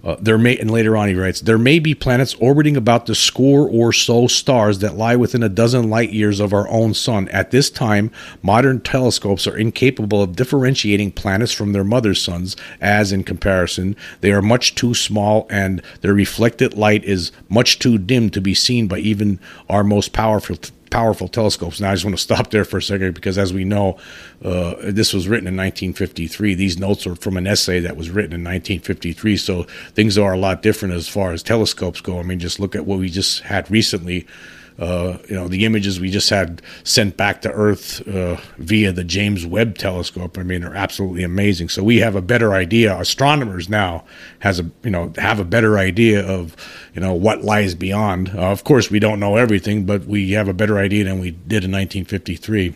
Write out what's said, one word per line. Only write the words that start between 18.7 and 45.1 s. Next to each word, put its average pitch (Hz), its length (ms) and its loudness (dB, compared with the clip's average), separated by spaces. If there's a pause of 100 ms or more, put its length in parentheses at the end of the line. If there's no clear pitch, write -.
by 90 100 -4
even 104 420 0 (300)
our 101 140 2
most 101 300 2
powerful 107 420 0
t-, - 160 -16 (180)
powerful 110 400 0
telescopes." 104 500 -2
Now, 98 120 0
I - 20 2
just 90 100 -2
wanna 98 140 -2
stop - 320 -2
there 104 160 2
for 98 140 -4
a - 20 -2
second 95 320 -2
because, 92 240 -4
as 98 160 0
we 95 100 -2
know, 98 340 0 (460)
uh, 90 380 -4
this 104 320 0
was 92 140 -2
written 104 200 -2
in 92 80 -4
nineteen 95 380 -4
fifty-three. 95 600 -4
These 90 260 -2
notes 95 280 -2
are 90 80 -6
from 95 220 -4
an 90 100 -2
essay 95 320 0
that 85 160 -6
was 82 140 -10
written 92 240 -2
in 87 100 -8
nineteen 87 380 -6
fifty-three, 92 560 -2
so 87 280 -4 (280)
things 107 240 2
are 101 160 4
a 92 40 0
lot 92 240 -2
different 101 340 0
as 82 120 -6
far 95 240 -2
as 85 120 -8
telescopes 104 580 -2
go. 90 180 -6
I 85 40 -8
mean, 90 160 -4
just 85 200 -6
look 98 160 -4
at - 100 -4
what 95 140 -2
we 95 100 -2
just 90 340 -4
had 95 280 -4
recently. 90 560 0 (520)
Uh, 87 400 -4 (100)
you 104 60 -6
know, 90 120 -6
the 92 180 0
images 101 340 -2
we 92 100 -4
just 101 220 0
had 87 280 -2 (240)
sent 101 320 0
back 101 260 -2
to - 100 -4
Earth, 104 560 0
uh, 90 300 -4 (200)
via 101 340 2
the 90 120 -4
James 95 420 -2
Webb 101 320 0
Telescope, 90 600 -6
I 92 40 -8
mean, 90 200 -4
are 87 100 -10
absolutely 92 500 -4
amazing. 90 460 0
So - 140 -4
we 113 140 6
have 113 180 2
a 98 60 -2
better 110 320 2
idea. 95 440 2
Astronomers 104 720 -2
now 95 360 -2 (340)
has 95 200 0
a, 82 120 -6 (120)
you 123 60 -4
know, 85 280 -4